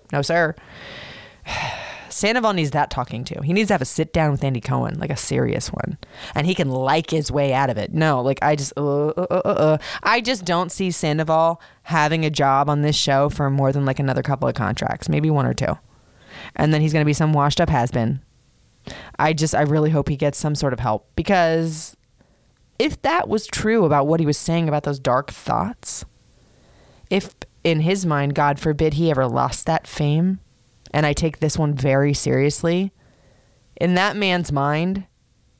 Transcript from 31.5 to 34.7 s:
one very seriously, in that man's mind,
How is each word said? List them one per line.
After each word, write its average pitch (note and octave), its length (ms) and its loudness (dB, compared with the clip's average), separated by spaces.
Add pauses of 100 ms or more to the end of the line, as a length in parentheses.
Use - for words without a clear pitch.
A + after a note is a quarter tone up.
one D3 160 2
very C#3 400 2
seriously, D3 800 0 (840)
in F3+ 180 2
that F#3+ 220 2
man's F3+ 360 0
mind, D#3 520 0 (560)